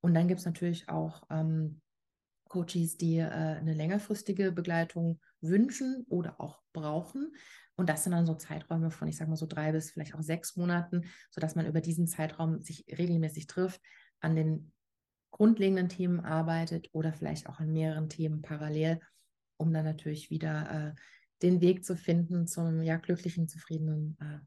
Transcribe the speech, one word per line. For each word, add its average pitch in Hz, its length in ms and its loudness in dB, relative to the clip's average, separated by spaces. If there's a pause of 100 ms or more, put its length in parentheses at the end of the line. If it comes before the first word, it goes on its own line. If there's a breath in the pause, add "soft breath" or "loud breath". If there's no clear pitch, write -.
Und 175 140 6
dann 170 140 6
gibt's 185 180 0
natürlich 175 420 -2
auch, 160 420 -4
ähm, 160 500 -2 (680)
Coaches, 175 480 -2
die, 165 220 2
äh, 165 100 0
eine 160 460 -2
längerfristige 196 760 0
Begleitung 170 680 -2 (200 soft breath)
wünschen 247 680 2
oder 170 320 -4
auch - 220 -12 (100)
brauchen. 165 600 -6 (440 loud breath)
Und 180 120 2
das 202 160 2
sind 180 80 0
dann 170 140 4
so 165 80 2
Zeiträume 160 560 -4
von, 160 180 -6
ich 156 80 -4
sag 160 120 -6
mal 160 80 0
so 156 100 -4
drei 156 260 -2
bis 156 180 -2
vielleicht 156 240 -10
auch 160 80 -8
sechs 160 340 -4
Monaten, 175 480 0 (260 loud breath)
sodass - 240 -4
man 165 120 0
über 160 140 2
diesen 165 280 0
Zeitraum 160 540 -2
sich - 260 -14
regelmäßig 160 580 0
trifft, 185 340 -4 (400 loud breath)
an 160 140 2
den 160 380 0 (580)
grundlegenden 190 580 6
Themen 180 320 0
arbeitet 165 720 0
oder 160 200 0
vielleicht 156 360 -6
auch - 120 -10
an 160 120 0
mehreren 156 360 0
Themen 156 340 -2
parallel, 156 580 0 (560 soft breath)
um 160 160 2
dann 156 120 2
natürlich 156 460 -4
wieder, 156 680 -4
äh, - 40 -20 (420 loud breath)
den 180 180 6
Weg 180 240 6
zu 180 120 -2
finden 170 500 2
zum, 165 360 0
ja, 160 140 2
glücklichen, 170 520 -2
zufriedenen, 156 720 -4
äh, 151 260 -10